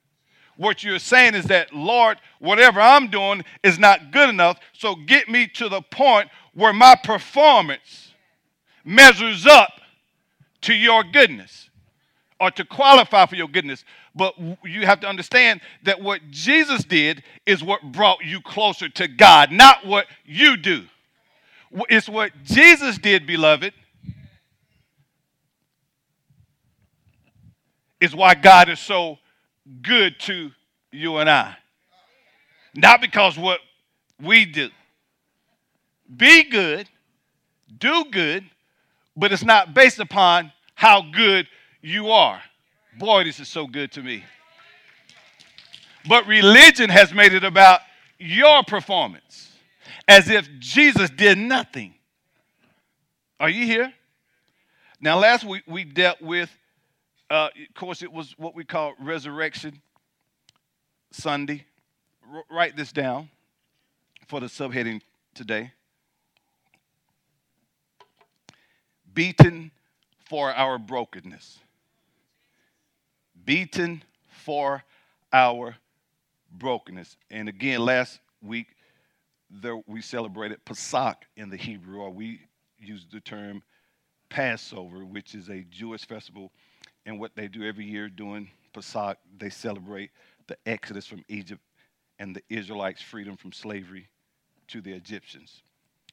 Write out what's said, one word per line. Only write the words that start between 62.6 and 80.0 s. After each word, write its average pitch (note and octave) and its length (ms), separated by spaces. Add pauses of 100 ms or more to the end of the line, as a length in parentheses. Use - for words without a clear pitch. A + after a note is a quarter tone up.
this D3 160
down C#3 380 (1000)
for C#3+ 120
the B2 80
subheading A#2+ 540 (340)
today. A2+ 360 (3500)
Beaten E3 580 (540)
for C#3+ 260
our C3 280
brokenness. G#2 800 (1900)
Beaten E3+ 580 (240)
for C#3 560 (480)
our A#2+ 440 (760)
brokenness. F#2 640 (140)
And G#2+ 180
again, A#2 340
last B2+ 380 (220)
week, A2+ 260 (840)
there, A2+ 340
we A2 160